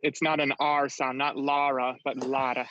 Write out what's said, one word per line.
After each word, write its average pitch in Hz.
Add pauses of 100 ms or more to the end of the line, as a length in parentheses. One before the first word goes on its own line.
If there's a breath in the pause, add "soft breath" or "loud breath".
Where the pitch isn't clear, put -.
it's 147
not 156
an 139
R 147
sound, 131
not 143
Lara, 139
but 131
Lara. 127